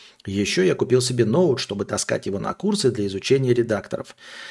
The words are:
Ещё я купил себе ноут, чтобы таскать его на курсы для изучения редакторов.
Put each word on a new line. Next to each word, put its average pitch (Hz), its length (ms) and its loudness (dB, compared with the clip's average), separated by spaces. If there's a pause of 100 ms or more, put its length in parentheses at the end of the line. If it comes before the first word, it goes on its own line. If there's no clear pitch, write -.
(240)
Ещё 101 380 0
я 175 120 4
купил 123 280 2
себе 123 240 0
ноут, 135 340 2
чтобы 101 240 -6
таскать 104 400 -4
его 196 140 -4
на 104 160 -4
курсы 202 360 0
для 104 160 -2
изучения 123 460 2
редакторов. 110 640 -2 (340)